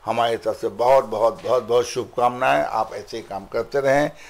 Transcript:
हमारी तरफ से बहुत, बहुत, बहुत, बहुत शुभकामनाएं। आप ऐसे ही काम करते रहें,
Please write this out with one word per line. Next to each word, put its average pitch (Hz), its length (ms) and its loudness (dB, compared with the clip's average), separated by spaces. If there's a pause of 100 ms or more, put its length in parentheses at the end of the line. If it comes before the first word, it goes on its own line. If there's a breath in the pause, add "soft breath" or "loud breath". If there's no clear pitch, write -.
हमारी 117 320 0
तरफ 107 240 -4
से 110 80 -2
बहुत, 120 360 4
बहुत, 107 380 0
बहुत, 120 200 0
बहुत 120 240 2
शुभकामनाएं। 127 800 0
आप 110 300 -4
ऐसे 104 220 -12
ही 110 60 -8
काम 98 240 -10
करते 117 340 -4
रहें, 143 300 2 (200 loud breath)